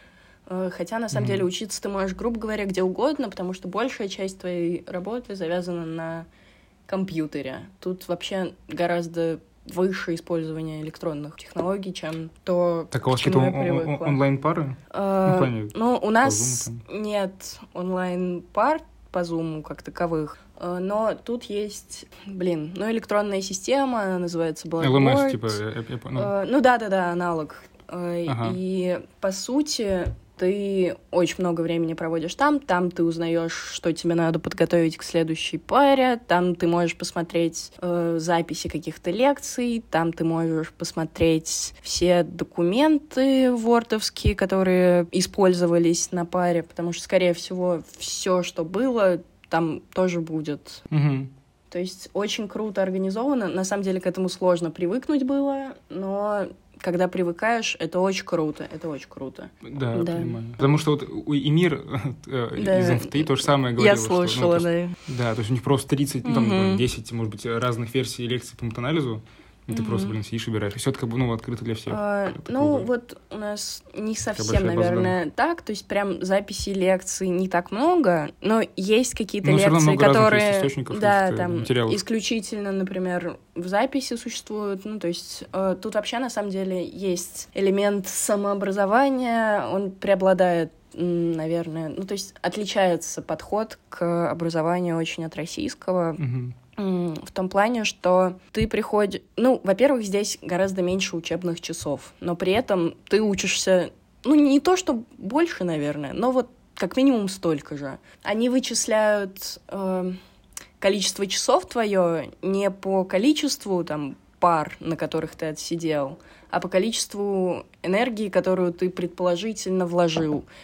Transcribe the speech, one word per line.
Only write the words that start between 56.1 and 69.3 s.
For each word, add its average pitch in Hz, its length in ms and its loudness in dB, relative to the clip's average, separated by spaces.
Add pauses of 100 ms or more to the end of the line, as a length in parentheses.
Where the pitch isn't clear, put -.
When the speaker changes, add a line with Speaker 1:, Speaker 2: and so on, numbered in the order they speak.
Speaker 1:
когда 180 260 0
привыкаешь, 185 720 -2
это 165 220 -4
очень 190 240 0
круто, 156 460 -2
это 160 180 -10
очень 139 200 -10
круто. - 420 -14 (100)
Speaker 2:
Да, 117 420 -2
Speaker 1:
Да. 170 120 -2
Speaker 2:
понимаю. 120 320 -4 (100)
Потому 139 220 4
что 156 140 0
вот 143 160 0
у-, - 240 -4
и 143 180 2
мир, 165 300 4 (260)
<laughs> - 200 -8
э, 123 380 -4
Speaker 1:
Да. 190 140 4
Speaker 2:
из 120 120 4
М 117 60 4
Ф 110 100 -2
Т - 140 -2
И 156 40 2
то 135 120 2
же - 80 -2
самое 135 280 4
Speaker 1:
Я 117 40 0
Speaker 2:
говорил, - 280 4
что, 180 100 0
ну, 180 120 4
Speaker 1:
слушала, 170 340 2
Speaker 2:
то 170 80 0
есть, 175 220 0 (160)
Speaker 1:
да. 123 240 -4
Speaker 2:
да, 110 40 -2
то 117 60 -4
есть 107 100 -2
у 131 40 2
них 117 80 -2
просто 139 260 0
тридцать, 139 380 -2
ну, 240 80 0
там, 226 120 4
Speaker 1:
Мгм. 208 40 4
Speaker 2:
там, 190 260 2
десять, 117 360 -2
может 113 180 -4
быть, 104 160 -10
разных 117 480 -2
версий 123 320 -2
лекций 120 320 -6
по - 60 -8
матанализу, 120 580 -4 (460)